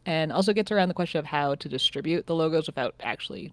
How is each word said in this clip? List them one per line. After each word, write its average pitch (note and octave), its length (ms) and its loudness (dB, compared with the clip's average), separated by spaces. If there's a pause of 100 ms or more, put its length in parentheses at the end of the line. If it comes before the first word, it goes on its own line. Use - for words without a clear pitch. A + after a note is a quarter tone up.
and D#3+ 280 0
also F#3+ 200 2
gets G#3+ 200 0
around F#3 160 4
the F3+ 60 -2
question E3+ 260 0
of D3+ 60 -6
how C#3+ 280 2
to C#3+ 140 -6
distribute C#3+ 580 -2
the E3+ 80 0
logos D#3+ 320 2
without - 380 -4
actually - 480 -8